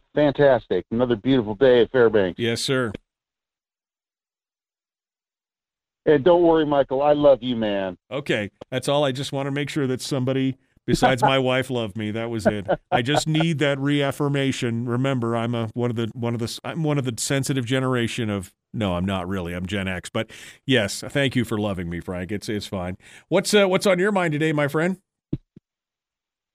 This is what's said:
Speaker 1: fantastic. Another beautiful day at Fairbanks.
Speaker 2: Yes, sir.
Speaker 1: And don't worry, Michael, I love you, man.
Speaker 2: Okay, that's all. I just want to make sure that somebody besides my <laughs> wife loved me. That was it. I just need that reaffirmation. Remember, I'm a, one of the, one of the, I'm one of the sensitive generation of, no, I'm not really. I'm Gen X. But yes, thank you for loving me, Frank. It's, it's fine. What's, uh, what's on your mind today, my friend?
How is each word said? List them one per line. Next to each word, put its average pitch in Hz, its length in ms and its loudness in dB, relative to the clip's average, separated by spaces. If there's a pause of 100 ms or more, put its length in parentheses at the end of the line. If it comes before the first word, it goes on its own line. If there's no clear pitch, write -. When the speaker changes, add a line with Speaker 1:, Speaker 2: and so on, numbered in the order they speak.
(140)
Speaker 1:
fantastic. 135 760 2
Another 120 280 0
beautiful 110 380 0
day 123 260 6
at 107 100 2
Fairbanks. 107 480 4
Speaker 2:
Yes, 117 220 -2
sir. 127 320 -2 (3000)
Speaker 1:
And 147 180 4
don't 175 200 6
worry, 160 240 4
Michael, 139 340 2
I 147 120 4
love 143 280 6
you, 123 160 -2
man. 98 400 -2 (120)
Speaker 2:
Okay, 123 420 -4 (180)
that's 127 180 -6
all. 143 160 2
I 135 80 2
just 131 220 -6
want 139 140 -4
to 139 40 -4
make 139 180 -4
sure 139 180 -2
that 127 140 -2
somebody 131 540 -2 (300)
besides 127 380 2
my 135 160 4
<laughs> - 0 -
wife 127 300 0
loved 113 280 -4
me. 107 140 -4
That 113 180 -6
was 113 160 -2
it. 104 220 -2 (220)
I 135 120 0
just 147 260 0
need 160 320 0
that 139 200 0
reaffirmation. 139 1080 -2
Remember, 120 500 -2
I'm 117 200 -2
a, 113 180 -2
one 120 160 -2
of 110 80 -6
the, 113 160 -2
one 120 220 -4
of 113 40 -4
the, 117 240 -6
I'm 139 200 -6
one 147 160 0
of 127 60 -2
the 123 120 -4
sensitive 135 480 -2
generation 123 640 -2
of, 98 240 -6 (200)
no, 101 220 -2
I'm 87 80 -2
not 95 240 -2
really. 90 260 -6
I'm 90 120 -8
Gen 95 240 -4
X. 90 200 -8
But 110 220 -6 (340)
yes, 117 400 0
thank 139 300 -2
you 123 80 0
for 107 140 -4
loving 95 320 -4
me, 85 100 -6
Frank. 90 320 -8
It's, 101 160 -8
it's 104 180 -6
fine. 92 320 -8 (300)
What's, 190 260 0
uh, 202 140 6
what's 185 180 0
on 185 140 2
your 208 140 0
mind 175 180 0
today, 156 220 0
my 147 160 0
friend? 165 280 -2 (1600)